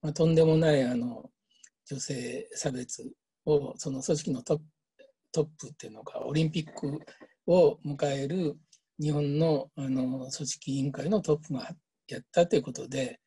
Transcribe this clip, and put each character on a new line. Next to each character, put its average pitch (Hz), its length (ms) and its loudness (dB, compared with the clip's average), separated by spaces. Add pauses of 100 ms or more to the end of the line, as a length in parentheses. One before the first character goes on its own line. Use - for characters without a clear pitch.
ま 156 80 -2
あ、 151 40 -4
と 160 120 4
ん 165 80 4
で 160 100 8
も 160 140 6
な 156 180 6
い、 135 80 4
あ 123 120 0
の、 117 340 -6 (560)
女 139 140 -8
性 127 540 -6
差 - 180 -4
別 - 400 -10 (340)
を、 143 320 2
そ 147 140 -8
の 131 100 -6
組 151 160 0
織 - 140 -4
の 127 100 -4
ト - 140 0
ッ - 20 -4
プ、 - 60 -8 (680)
ト - 120 0
ッ 160 40 -2 (120)
プ - 100 -14
っ - 40 -18
て - 140 -18
い - 20 -14
う - 40 -18
の 110 100 -18
か、 - 220 -10
オ - 80 -6
リ 156 100 2
ン 156 80 0
ピ 165 100 -2
ッ 156 100 -10
ク 147 280 -6 (460)
を 175 400 6
迎 147 220 -2
え 139 200 -2
る 156 300 -2 (420)
日 151 120 0
本 147 260 0
の、 156 380 2
あ 139 120 -6
の、 131 440 -2
組 - 0 -
織 - 400 -8
委 139 80 -2
員 139 120 0
会 - 180 -6
の 202 120 2
ト 151 160 2
ッ 156 100 -14
プ 160 60 -4
が 127 160 -6 (380)
や 120 120 -10
っ - 20 -14 (100)
た 175 160 6
と 226 80 2
い 226 40 6
う - 40 0
こ 127 100 -10
と - 140 -10
で 131 400 -4